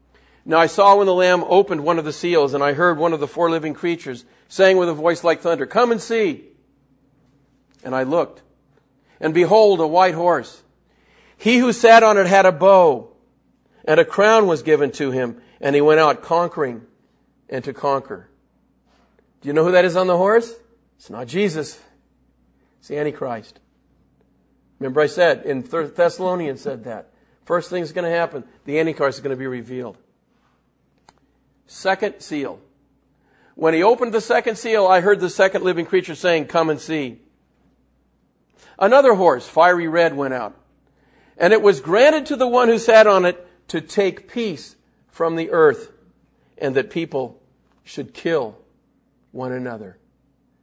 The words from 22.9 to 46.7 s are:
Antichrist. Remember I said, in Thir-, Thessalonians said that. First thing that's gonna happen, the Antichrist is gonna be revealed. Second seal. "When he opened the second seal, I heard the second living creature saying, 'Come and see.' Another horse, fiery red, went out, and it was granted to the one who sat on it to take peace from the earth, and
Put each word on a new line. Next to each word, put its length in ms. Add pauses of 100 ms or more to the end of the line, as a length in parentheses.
Antichrist. 640 (1200)
Remember 220
I 60
said, 380
in 180
Thir-, 240
Thessalonians 720
said 240
that. 240 (340)
First 260
thing 120
that's 100
gonna 180
happen, 360 (180)
the 160
Antichrist 380
is 40
gonna 140
be 120
revealed. 500 (1700)
Second 540
seal. 400 (920)
"When 180
he 100
opened 300
the 80
second 360
seal, 300
I 140
heard 180
the 100
second 360
living 200
creature 300
saying, 320
'Come 220
and 100
see.' 400 (1600)
Another 340
horse, 340
fiery 400
red, 300
went 160
out, 220 (840)
and 160
it 80
was 180
granted 460
to 100
the 120
one 200
who 120
sat 260
on 180
it 240 (200)
to 120
take 480
peace 480 (320)
from 280
the 160
earth, 400 (680)
and 180